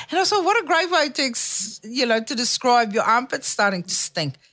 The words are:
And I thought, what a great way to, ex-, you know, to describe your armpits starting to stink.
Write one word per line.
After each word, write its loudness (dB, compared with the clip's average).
And 0
I 4
thought, 2
what 2
a -6
great 2
way 2
to, -4
ex-, -2
you -4
know, 2
to -6
describe 2
your 0
armpits 0
starting 0
to -4
stink. -2